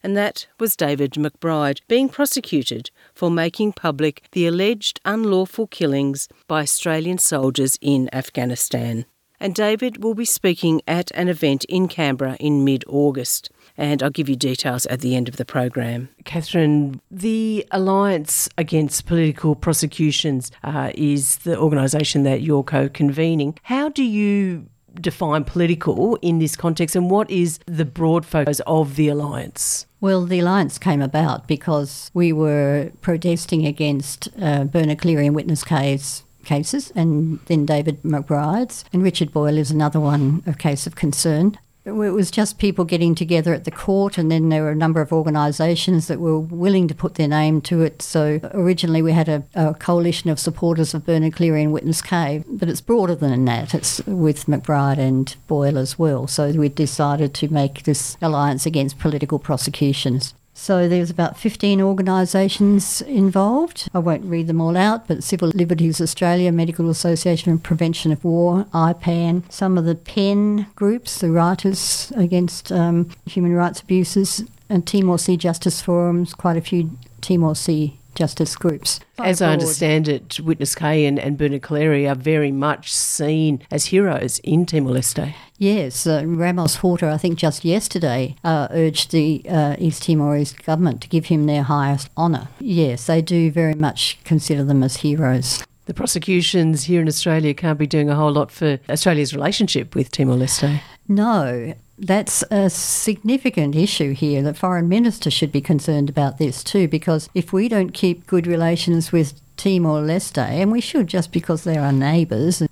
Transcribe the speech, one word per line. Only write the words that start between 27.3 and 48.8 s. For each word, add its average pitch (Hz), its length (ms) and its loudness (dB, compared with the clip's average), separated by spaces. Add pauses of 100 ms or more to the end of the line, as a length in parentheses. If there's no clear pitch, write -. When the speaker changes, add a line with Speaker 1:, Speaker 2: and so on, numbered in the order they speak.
Speaker 1:
the 160 180 -2
broad 160 400 0
focus 147 400 0
of 151 300 0
the 151 140 2
Alliance? - 760 -4 (160)
Speaker 2:
Well, 190 240 2
the 180 140 0
Alliance 180 400 2
came 143 240 2
about 139 440 -2
because 147 680 -2
we 175 180 2
were 147 580 2 (100)
protesting 170 640 0
against, 147 600 -4 (140)
uh, 143 220 0
Bernard 151 340 0
Cleary 151 300 2
and 147 80 4
Witness 156 280 -2
K's 139 600 -2 (220)
cases, 160 500 -4
and 160 500 0
then 156 220 2
David 151 340 -2
McBride's, 151 880 -2
and 185 120 2
Richard 175 280 0
Boyle 147 280 2
is 139 100 -2
another 151 300 2
one, 147 480 2
a 160 80 -2
case 143 320 -4
of 165 80 -12
concern. 165 640 0 (280)
It 208 240 -2
was 190 180 0
just - 300 -2
people 190 260 0
getting 170 300 2
together 165 380 0
at - 100 -4
the 165 80 -6
court, 196 460 0
and 160 120 0
then 160 200 2
there 156 140 2
were 151 80 0
a 156 40 -2
number 160 260 2
of 151 120 -2
organisations 156 960 0
that 156 120 -4
were 160 180 0
willing 175 520 2
to 151 60 -4
put 165 200 -4
their 156 120 0
name 151 340 2
to 170 200 0
it. 156 200 -2
So 151 380 0 (140)
originally 170 480 2